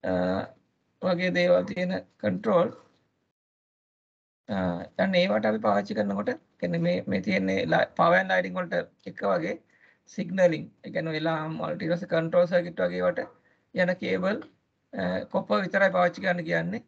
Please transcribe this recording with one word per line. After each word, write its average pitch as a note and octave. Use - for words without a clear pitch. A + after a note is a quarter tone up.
අ, F#2
වගේ F3+
දේවල් F3+
තියෙන F3+
කන්ට්‍රෝල්. F#3
අ, G#2
දැන් F#3+
ඒවට F3
අපි -
පාවිච්චි G#3
කරනකොට G#2+
කියන්නේ F3
මේ, F3
මේ F#3+
තියෙන්නේ F#3+
ලයි-, -
power F3
and F#3+
lighting F#3
වලට F3+
එක -
වගේ -
සිග්නලින්. F3
ඒ -
කියන්නේ D#3+
ඔය D#3
එලාම් D#3
වලට -
ඊට E3
පස්සේ F3
කන්ට්‍රෝල් E3
සර්කිට් F3
වගේ F3
ඒවට -
යන F3+
කේබල්, F#3+
අ, F#3
කොපර් G3
විතරයි F#3+
පාවිච්චි F3+
කරන්න F3
කියන්නේ. E3+